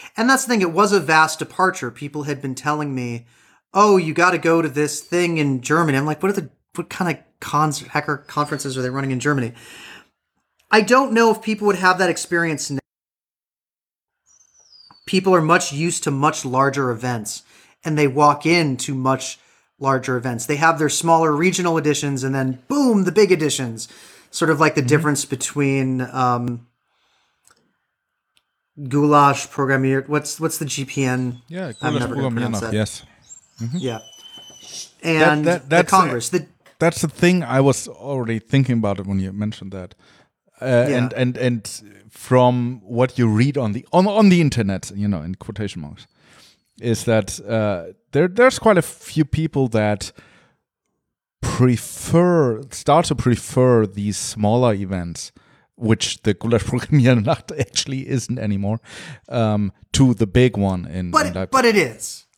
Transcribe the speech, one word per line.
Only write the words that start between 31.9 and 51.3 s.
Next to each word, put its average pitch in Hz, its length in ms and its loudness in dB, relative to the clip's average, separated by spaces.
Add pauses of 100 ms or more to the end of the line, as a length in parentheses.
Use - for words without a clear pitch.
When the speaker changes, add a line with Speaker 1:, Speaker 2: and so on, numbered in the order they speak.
Speaker 2:
Goulash 117 80 -2
Speaker 1:
never 120 160 -4
gonna 135 140 -2
pronounce 117 280 -4
Speaker 2:
Programmier-Nacht, 95 40 -6
Speaker 1:
that. 110 120 -6
Speaker 2:
yes. 107 280 -4 (580)
Mm-hmm. 120 180 -6
Speaker 1:
Yeah. 120 200 -6 (1040)
Speaker 2:
That, - 20 -8
Speaker 1:
And 151 400 4
Speaker 2:
that, 170 180 0
Speaker 1:
the 139 60 -16
Speaker 2:
that's 170 240 2
a, 190 40 6
Speaker 1:
Congress, 131 340 2
the 180 160 -2 (340)
Speaker 2:
that's 165 220 0
the 165 60 0
thing 175 360 2
I 127 160 0
was 135 260 2
already 117 540 -6
thinking 123 380 2
about 101 200 -2
it 95 80 -8
when 98 140 -2
you 95 120 -4
mentioned 104 400 -8
that. 92 220 -14 (640)
Uh, 123 280 2
Speaker 1:
Yeah. 139 80 0
Speaker 2:
and, 123 160 0
and, 123 240 -2
and 120 460 -4 (280)
from 123 760 2
what 120 340 -2
you 117 100 4
read 123 280 2
on 113 160 -2
the, 120 200 -8
on, 175 160 6
on 208 200 4
the 180 120 6
internet, 104 540 -2
you 104 120 -4
know, 92 160 -2
in 90 140 -8
quotation 101 460 -10
marks, 73 240 -18 (760)
is 117 240 -2
that, 110 420 0
uh, 104 460 -2 (200)
there, 165 160 2
there's 240 300 2
quite 208 200 4
a 160 40 4
few - 420 -4
people 147 440 -2
that 107 420 -2 (1300)